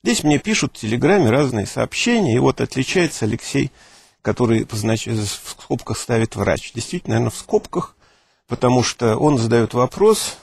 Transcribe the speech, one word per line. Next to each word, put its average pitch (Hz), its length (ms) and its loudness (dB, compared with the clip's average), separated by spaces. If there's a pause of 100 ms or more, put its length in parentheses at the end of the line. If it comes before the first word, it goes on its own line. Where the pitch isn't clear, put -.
Здесь 220 180 0
мне 147 160 4
пишут - 380 -2
в - 40 -18
Телеграме 131 480 2
разные 123 380 2
сообщения, 170 680 0
и 123 40 4
вот 135 220 2
отличается 147 640 -2
Алексей, 135 480 -4 (500)
который 110 420 2
познач-, 110 440 -2
в 107 420 -4
скобках - 480 -6
ставит 113 380 -2
«врач». 98 360 -2
Действительно, - 420 -6
наверное, 117 180 0
в - 40 -14
скобках, - 600 -4 (500)
потому 123 360 2
что 113 340 0
он 147 220 2
задаёт 117 360 2
вопрос 196 680 2